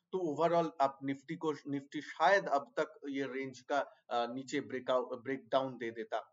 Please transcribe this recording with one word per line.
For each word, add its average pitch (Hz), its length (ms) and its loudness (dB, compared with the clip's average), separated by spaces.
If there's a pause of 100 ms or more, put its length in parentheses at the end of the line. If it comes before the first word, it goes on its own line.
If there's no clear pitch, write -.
(120)
तो 170 260 -2
overall 165 340 4 (100)
आप 139 220 2
निफ्टी 139 320 -4
को, 160 160 -2
निफ्टी 143 500 -6
शायद 180 460 4
अब - 320 0
तक 151 200 -4 (100)
ये 139 140 -2
range 131 360 -6
का, 143 200 0 (300)
अ, 120 240 0
नीचे 135 280 -4
ब्रेकआउट, 127 640 -2
ब्रेकडाउन 131 540 0
दे 113 140 -4
देता। 110 420 -6